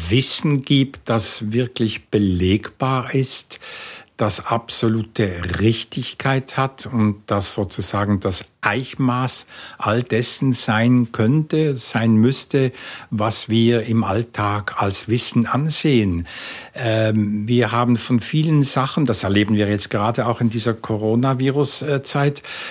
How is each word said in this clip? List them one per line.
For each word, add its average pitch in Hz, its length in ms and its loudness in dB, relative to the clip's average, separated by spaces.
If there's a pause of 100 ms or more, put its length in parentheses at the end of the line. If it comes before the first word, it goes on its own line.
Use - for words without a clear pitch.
(100)
Wissen 135 520 2
gibt, 135 460 0
das 113 420 -2
wirklich 120 580 -2
belegbar 104 1040 0
ist, - 440 -4 (600)
das 104 280 -2
absolute 113 840 -2 (280)
Richtigkeit 131 960 -2
hat 135 300 -4
und 107 400 0
das 101 280 -2
sozusagen 101 680 -2
das 95 240 -2 (180)
Eichmaß 127 840 -2 (320)
all 110 240 0
dessen 123 500 0
sein 120 600 2
könnte, 151 640 2
sein 113 380 2
müsste, 131 580 2 (380)
was 110 380 -2
wir 113 360 4
im 110 200 0
Alltag 104 800 -2
als 98 260 -2
Wissen 117 380 0
ansehen. 127 800 0 (480)
Ähm, 110 720 0
wir 117 260 2
haben 120 240 2
von 120 240 0
vielen 156 420 2
Sachen, 135 440 0
das 113 160 0
erleben 101 320 2
wir 104 140 2
jetzt 104 220 -2
gerade 110 360 0
auch 117 140 -2
in 117 100 2
dieser 113 240 0 (680)
Coronavirus-Zeit, 143 1000 0 (280)